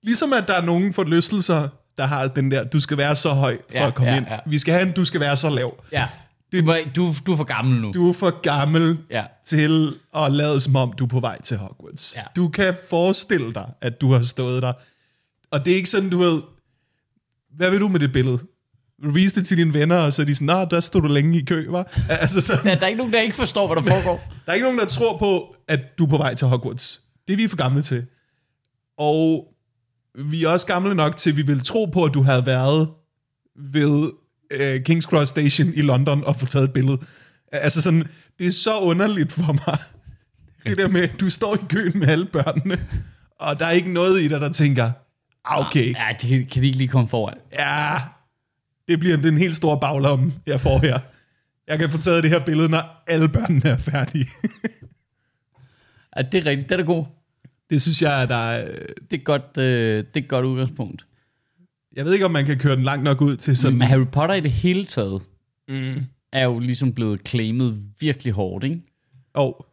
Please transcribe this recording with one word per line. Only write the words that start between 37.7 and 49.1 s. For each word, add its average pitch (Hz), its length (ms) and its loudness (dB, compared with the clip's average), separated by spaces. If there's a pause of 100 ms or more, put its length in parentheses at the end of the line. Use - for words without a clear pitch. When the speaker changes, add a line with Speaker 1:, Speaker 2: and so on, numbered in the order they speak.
Speaker 1:
sådan, 165 220 2 (340)
det 175 80 -4
er 175 40 2
så 220 280 -2
underligt 185 540 0
for 156 200 -2 (140)
mig. 156 120 -2 (880)
Det 196 120 -2
der 190 100 2
med, 180 120 2
at - 200 -2
du 190 100 0
står 208 240 -2
i - 40 0 (100)
køen 180 300 0
med 151 100 4
alle 165 180 2
børnene, 165 540 -2 (600)
og 143 200 -4
der 165 60 0
er 165 40 -2
ikke 180 220 2
noget 185 280 2
i 151 80 2
dig, 147 120 0
der 143 120 -2
tænker, 131 380 2 (540)
"Ah, 143 220 0
okay." 127 280 0
Speaker 2:
Ja, 113 120 -4 (140)
det 123 80 -2
kan, 127 240 2
kan 127 100 0
de 135 40 4
ikke 131 120 2
lige 131 100 0
komme 127 200 2
foran? 107 280 -2 (220)
Speaker 1:
Ja, 147 380 -2 (920)
det 165 120 2
bliver 170 160 2